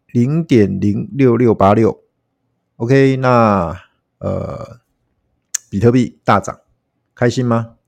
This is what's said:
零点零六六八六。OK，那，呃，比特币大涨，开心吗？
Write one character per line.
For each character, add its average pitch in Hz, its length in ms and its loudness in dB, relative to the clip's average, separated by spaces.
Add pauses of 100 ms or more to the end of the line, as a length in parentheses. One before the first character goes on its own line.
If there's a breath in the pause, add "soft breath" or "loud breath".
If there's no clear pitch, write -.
(120)
零 143 320 0
点 101 340 2
零 101 340 -4
六 127 240 2
六 117 160 2
八 98 220 2
六。 113 300 0 (720)
OK， 135 400 0
那， 110 600 0 (420 soft breath)
呃， 95 600 -10 (880)
比 98 120 -6
特 117 100 4
币 123 320 0
大 107 160 0
涨， - 220 -10 (520)
开 123 160 -2
心 123 160 -2
吗？ 117 300 -4 (140)